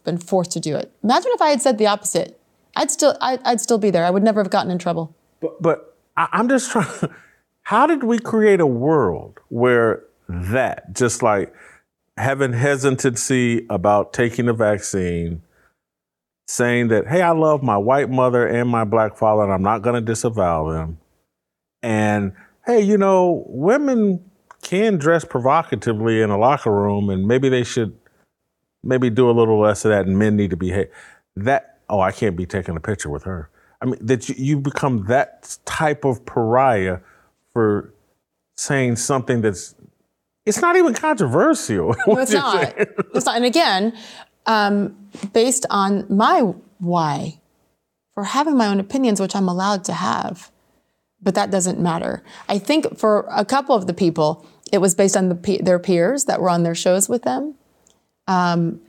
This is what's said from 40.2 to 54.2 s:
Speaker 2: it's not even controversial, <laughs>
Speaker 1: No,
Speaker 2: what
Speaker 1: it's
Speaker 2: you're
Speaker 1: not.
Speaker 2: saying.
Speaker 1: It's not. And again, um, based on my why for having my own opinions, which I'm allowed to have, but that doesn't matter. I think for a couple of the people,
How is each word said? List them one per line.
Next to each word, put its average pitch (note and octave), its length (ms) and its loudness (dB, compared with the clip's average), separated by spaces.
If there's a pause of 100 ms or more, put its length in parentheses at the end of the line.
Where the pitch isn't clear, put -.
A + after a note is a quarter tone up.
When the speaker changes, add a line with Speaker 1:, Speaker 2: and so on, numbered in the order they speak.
Speaker 2:
it's G#3+ 160 -2
not F4 140 2
even E4+ 180 4
controversial, F#3+ 960 0 (120)
<laughs> - 60 -4
Speaker 1:
No, G#3+ 60 6
Speaker 2:
what B3+ 100 2
Speaker 1:
it's G#3+ 100 -2
Speaker 2:
you're C#4 80 2
Speaker 1:
not. A3+ 340 -2
Speaker 2:
saying. G#3+ 120 -2 (280)
Speaker 1:
It's B3+ 100 -2
not. A#3+ 120 0
And A#3+ 80 0
again, A3+ 520 0 (500)
um, G3+ 500 0 (340)
based A#3 380 0
on G3 400 0
my A3+ 440 2 (260)
why E3 600 -2 (720)
for G3+ 120 -8
having C#4+ 320 0
my A3 100 2
own G3 140 0
opinions, G#3+ 400 0
which F#3+ 140 -4
I'm F#3+ 120 0
allowed F#3 380 -2
to F3 80 -6
have, - 580 -6 (680)
but F#3 140 0
that G3+ 140 0
doesn't F#3 300 -2
matter. E3 420 -4 (280)
I G3+ 80 0
think C#4+ 400 -2
for G#3+ 340 0
a G3+ 140 -2
couple C4+ 300 0
of F#3+ 120 -2
the F3+ 60 -2
people, E3 520 0 (280)